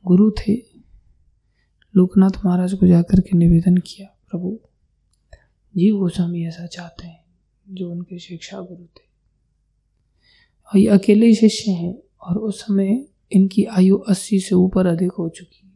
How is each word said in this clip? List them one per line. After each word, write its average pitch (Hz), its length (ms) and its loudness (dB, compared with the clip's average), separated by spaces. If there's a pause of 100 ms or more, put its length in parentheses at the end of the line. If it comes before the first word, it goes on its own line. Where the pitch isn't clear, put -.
गुरु 185 260 4
थे, - 460 -6 (1200)
लोकनाथ 190 340 2 (140)
महाराज 180 280 -2
को 190 140 0
जाकर 175 340 4
के 180 180 0
निवेदन 170 380 4
किया, 196 300 -8 (240)
"प्रभु, 185 300 -10 (1160)
जीव 202 220 2
गोस्वामी 175 480 -4
ऐसा 170 200 -14
चाहते 175 400 -20
हैं, 165 180 -20 (440)
जो 185 220 -10
उनके 175 280 -12
शिक्षा 180 420 -16
गुरु 180 240 -18
थे, - 200 -20 (1600)
और 202 120 0
ये 196 100 4
अकेले 208 380 4
ही 226 80 6
शिष्य 214 360 0
हैं 175 320 -6 (180)
और 180 180 -6
उस 214 220 -8
समय 202 460 -2 (260)
इनकी 196 320 2
आयु 190 320 2
अस्सी 196 440 -4
से 185 140 -6
ऊपर 185 320 0
अधिक 175 260 -2
हो 165 160 -8
चुकी - 380 -20
है।" 190 100 -20